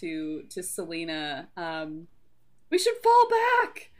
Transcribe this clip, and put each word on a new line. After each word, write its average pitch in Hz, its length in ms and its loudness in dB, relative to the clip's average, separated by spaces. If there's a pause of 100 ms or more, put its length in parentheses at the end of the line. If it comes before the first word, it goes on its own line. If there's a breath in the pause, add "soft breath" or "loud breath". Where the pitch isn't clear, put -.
to, 156 480 -6
to - 120 -10
Selena, 165 920 -8
um, 160 520 -8 (640)
We 330 80 0
should 453 240 2
fall 466 280 8
back! 466 720 2